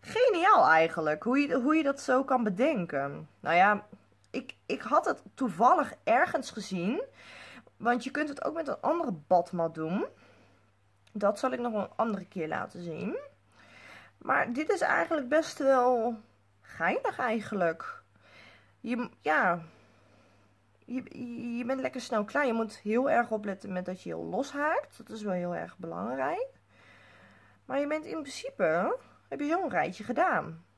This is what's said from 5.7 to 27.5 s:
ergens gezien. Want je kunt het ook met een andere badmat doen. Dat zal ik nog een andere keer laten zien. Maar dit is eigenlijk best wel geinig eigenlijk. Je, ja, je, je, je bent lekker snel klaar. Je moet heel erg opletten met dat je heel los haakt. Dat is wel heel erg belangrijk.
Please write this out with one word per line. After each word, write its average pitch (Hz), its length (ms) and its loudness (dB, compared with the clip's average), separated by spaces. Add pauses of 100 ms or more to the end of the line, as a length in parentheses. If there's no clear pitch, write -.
ergens 269 460 2
gezien. 202 520 -2 (760)
Want 240 280 0
je 262 60 -6
kunt 294 180 -2
het 277 160 -10
ook 302 100 -4
met 311 140 -4
een - 120 -6
andere 311 320 0
badmat 170 600 0
doen. 165 320 -2 (1040)
Dat 208 260 0
zal 254 140 -2
ik 247 80 -6
nog 240 140 -4
een - 220 -4
andere 208 280 -2
keer 160 240 -6
laten 175 340 -6
zien. 175 360 -6 (1000)
Maar 262 340 0
dit 302 180 -2
is 392 100 2
eigenlijk 320 480 0
best 311 300 2
wel 247 560 4 (460)
geinig 370 580 -2
eigenlijk. 208 840 -2 (760)
Je, 240 300 -4 (100)
ja, 214 420 2 (1160)
je, 247 300 -8
je, 240 480 -8
je 240 80 -4
bent 262 160 -2
lekker 262 200 -4
snel 214 240 -2
klaar. 277 220 0
Je 240 60 2
moet 226 260 -4
heel 240 320 0
erg 233 200 2
opletten 202 420 -6
met 180 120 -4
dat 185 180 -8
je 175 60 -10
heel 165 160 -6
los 196 280 -4
haakt. 302 440 -2
Dat - 140 -20
is 214 120 -12
wel 208 100 -2
heel 175 220 -4
erg 165 240 -8
belangrijk. 262 680 -4 (1160)